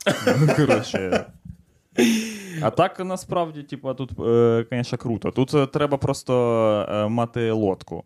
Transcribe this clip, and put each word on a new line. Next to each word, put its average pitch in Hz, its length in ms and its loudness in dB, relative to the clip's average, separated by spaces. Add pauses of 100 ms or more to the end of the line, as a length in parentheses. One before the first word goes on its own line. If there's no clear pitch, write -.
(260)
<laughs> 139 300 4
Коротше. 107 720 0 (1400)
А 110 80 0
так, 180 300 0
насправді, 180 640 -4
типа, 131 300 -8
тут, 127 260 -8
е, 117 500 4
конечно, 120 280 -4
круто. 107 340 -4
Тут, 131 220 0
е, 139 140 4
треба 143 300 0
просто, 135 360 -2 (560)
е, 104 180 0
мати 117 440 -2
лодку. 98 540 -2